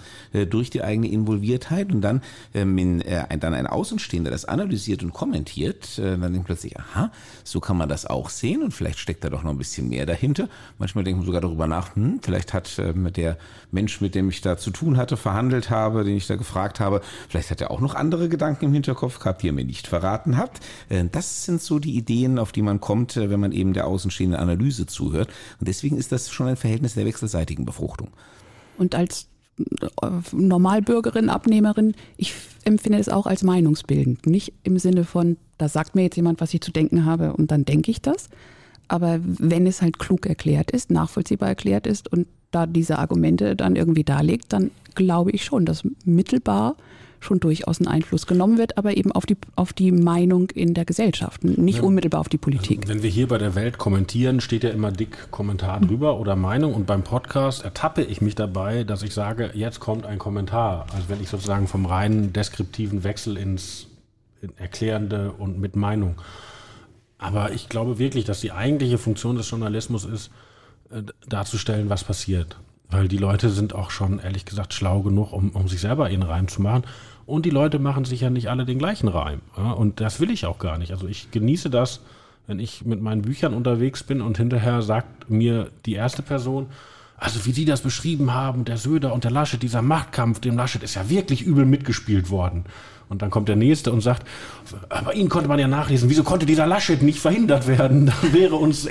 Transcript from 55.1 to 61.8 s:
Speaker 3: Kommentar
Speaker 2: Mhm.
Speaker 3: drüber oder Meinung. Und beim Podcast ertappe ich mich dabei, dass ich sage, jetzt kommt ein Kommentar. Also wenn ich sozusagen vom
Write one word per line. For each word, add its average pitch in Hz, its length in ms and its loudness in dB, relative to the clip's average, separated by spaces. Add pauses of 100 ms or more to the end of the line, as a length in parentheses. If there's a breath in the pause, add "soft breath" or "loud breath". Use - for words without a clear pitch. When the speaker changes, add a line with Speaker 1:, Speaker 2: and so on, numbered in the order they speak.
Speaker 3:
Kommentar 101 500 -2
Speaker 2:
Mhm. 190 80 6
Speaker 3:
drüber 135 300 2
oder 101 180 0
Meinung. 113 380 2
Und 101 120 -2
beim 98 160 2
Podcast 135 640 -2
ertappe 156 380 -2
ich 110 180 -4
mich 101 140 0
dabei, 104 500 -2
dass 101 180 -4
ich 104 120 -8
sage, 110 400 -4
jetzt 110 260 -6
kommt 110 240 -4
ein 104 140 -8
Kommentar. 101 760 -2
Also 92 160 -6
wenn 101 120 -4
ich 95 80 -8
sozusagen 98 400 -2
vom 95 180 -2